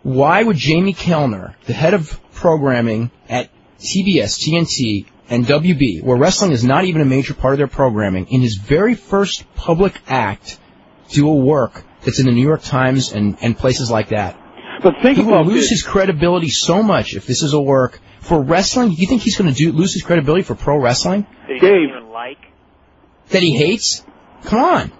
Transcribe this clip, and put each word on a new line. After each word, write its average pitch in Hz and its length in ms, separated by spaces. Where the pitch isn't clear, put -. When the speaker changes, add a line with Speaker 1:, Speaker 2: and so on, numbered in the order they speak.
Speaker 1:
Why 143 400
would 214 140
Jamie 170 380
Kellner, 127 640
the 117 80
head 160 200
of 160 240
programming 120 760
at 120 220
T - 240
B 185 180
S, 104 180
T 156 180
N 170 80
T, 107 420
and 120 180
W 160 280
B, 113 260
where 127 160
wrestling 175 360
is 120 120
not 143 220
even 160 160
a - 20
major 131 300
part 135 200
of 139 40
their 143 100
programming, 104 600
in 127 120
his 113 160
very 160 380
first - 500
public 175 400
act, 110 500
do 147 180
a 156 60
work 135 500
that's - 160
in 131 80
the 123 60
New 120 100
York 151 200
Times 131 500
and, 104 300
and 117 140
places 127 340
like 107 180
that? 104 280
Speaker 2:
But 175 200
think 262 160
Speaker 1:
He 196 40
will 214 120
Speaker 2:
about 160 120
Speaker 1:
lose 233 220
Speaker 2:
this. - 20
Speaker 1:
his 214 120
credibility 175 680
so 170 340
much 170 320
if 98 120
this 131 160
is 143 100
a 151 80
work 135 400
for 160 220
wrestling. 190 500
You 170 140
think 247 140
he's - 160
gonna 170 160
do, 151 200
lose 170 200
his 190 100
credibility 165 400
for - 120
pro 147 260
wrestling? 180 460
Speaker 3:
That 139 60
he 131 80
Speaker 2:
Dave. 185 300
Speaker 3:
doesn't 123 140
even 113 60
like? 120 280
Speaker 1:
That 185 140
he 160 120
hates? 165 480
Come 240 200
on. 349 240